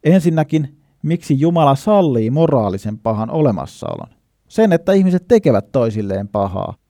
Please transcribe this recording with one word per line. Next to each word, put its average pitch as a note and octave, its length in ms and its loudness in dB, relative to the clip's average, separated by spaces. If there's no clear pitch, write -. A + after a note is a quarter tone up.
Ensinnäkin, D#3+ 720 0
miksi D3+ 380 -2
Jumala D#3 340 2
sallii C#3 560 0
moraalisen G#2+ 680 0
pahan A2 320 -4
olemassaolon? E2 760 -4
Sen, G#3+ 240 2
että E3+ 200 0
ihmiset F#3 360 2
tekevät D3+ 440 2
toisilleen G#2 560 -4
pahaa F#2+ 460 -4